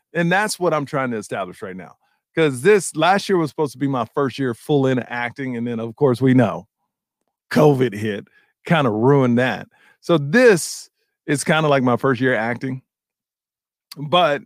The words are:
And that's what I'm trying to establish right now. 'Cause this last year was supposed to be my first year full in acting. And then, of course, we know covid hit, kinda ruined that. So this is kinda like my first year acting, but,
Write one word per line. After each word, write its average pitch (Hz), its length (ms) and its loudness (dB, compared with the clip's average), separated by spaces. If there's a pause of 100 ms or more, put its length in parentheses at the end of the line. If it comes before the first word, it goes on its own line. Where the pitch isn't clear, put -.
(120)
And 170 180 -2
that's 202 280 -2
what 170 160 0
I'm 147 100 -2
trying 131 280 -4
to 113 40 -6
establish 101 460 -10
right 92 140 -12
now. 82 200 -18 (380)
'Cause 143 280 0
this 196 320 2
last 170 340 0
year 190 100 2
was 156 120 -2
supposed 151 220 -4
to 127 60 -20
be 139 100 -2
my 127 160 -2
first 139 340 -4
year 127 160 -4
full 139 320 0
in 131 140 0
acting. 120 560 -8
And 117 100 -6
then, 117 140 -6
of 113 160 -10
course, 127 240 0
we 131 120 4
know 98 360 2 (800)
covid 135 420 2
hit, 107 360 -6 (360)
kinda 151 260 0
ruined 120 480 2
that. 123 280 -2 (340)
So 170 160 2
this 180 720 2 (360)
is 147 160 -2
kinda 156 260 0
like 139 140 2
my 123 140 2
first 127 240 -2
year 127 140 2
acting, 120 480 -6 (1120)
but, 147 480 0